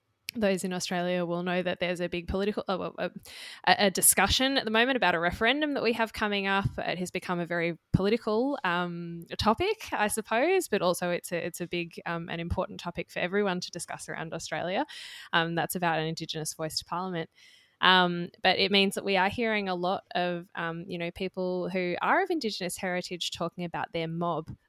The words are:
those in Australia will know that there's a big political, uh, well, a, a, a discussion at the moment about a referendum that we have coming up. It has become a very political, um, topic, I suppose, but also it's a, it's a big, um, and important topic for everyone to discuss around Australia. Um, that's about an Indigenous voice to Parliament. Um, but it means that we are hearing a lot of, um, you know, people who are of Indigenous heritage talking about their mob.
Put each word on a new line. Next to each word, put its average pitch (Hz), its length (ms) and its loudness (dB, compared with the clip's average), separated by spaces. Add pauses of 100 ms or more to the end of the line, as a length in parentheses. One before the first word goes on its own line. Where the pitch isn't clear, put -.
(360)
those 196 260 2
in 185 120 -2
Australia 180 500 -2
will 170 180 -2
know 180 200 0
that 175 180 -4
there's 175 220 -2
a 175 40 0
big 175 220 -6
political, 202 400 0
uh, 190 100 0
well, 175 200 -6
a, 180 120 -2 (560)
a, 202 200 6
a 196 40 4
discussion 254 680 4
at - 80 0
the 226 40 -2
moment 240 280 4
about 180 160 4
a 170 40 2
referendum 233 540 2
that 262 100 -2
we 226 120 2
have 220 180 -2
coming 202 340 0
up. 196 200 2 (100)
It - 220 -2
has 180 120 -4
become 175 300 -2
a 170 60 -2
very 170 320 0 (160)
political, 226 680 2
um, 170 640 -2 (140)
topic, 349 520 0
I 214 180 2
suppose, 277 600 2
but 202 140 0
also 175 260 2
it's 175 240 -4
a, 170 140 -2
it's 175 160 -8
a 175 40 -4
big, 170 380 -6
um, 170 260 -6
and 165 120 -4
important 185 360 -4
topic - 320 -8
for - 100 -8
everyone 196 400 0
to - 100 -8
discuss - 400 -10
around 160 240 -8
Australia. 170 500 -4 (480)
Um, 170 220 2
that's 165 220 0
about 170 220 2
an 160 60 0
Indigenous 160 480 -6
voice 160 280 -6
to - 40 -6
Parliament. 180 460 -4 (500)
Um, 175 500 6 (120)
but 185 160 6
it 190 140 2
means 196 240 6
that - 80 -4
we 196 120 2
are 185 120 4
hearing 214 400 0
a 185 80 0
lot 175 260 0 (140)
of, 175 400 -2
um, 165 320 -4
you 175 100 -6
know, 170 140 -4
people 180 560 -2
who 180 340 0
are 294 220 4
of 370 40 -2
Indigenous 220 480 -2
heritage 180 540 -4
talking 175 320 -6
about 165 300 -6
their 165 160 -2
mob. 165 420 -2 (180)